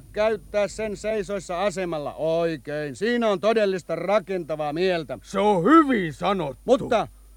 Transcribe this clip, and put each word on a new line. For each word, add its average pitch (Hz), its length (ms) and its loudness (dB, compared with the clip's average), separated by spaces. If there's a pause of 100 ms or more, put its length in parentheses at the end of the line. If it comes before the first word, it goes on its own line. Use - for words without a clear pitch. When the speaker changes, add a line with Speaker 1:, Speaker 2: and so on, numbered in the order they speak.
(140)
Speaker 1:
käyttää 208 540 0
sen 208 300 -8
seisoissa 196 680 -4
asemalla." 165 500 -4
Oikein. 151 840 -2
Siinä 233 320 0
on 196 120 2
todellista 202 560 0
rakentavaa 165 760 -2
mieltä. 165 480 -2
Speaker 2:
Se - 180 -4
on 196 240 4
hyvin 254 500 4
sanottu. 175 520 -4
Speaker 1:
Mutta, 240 420 2 (300)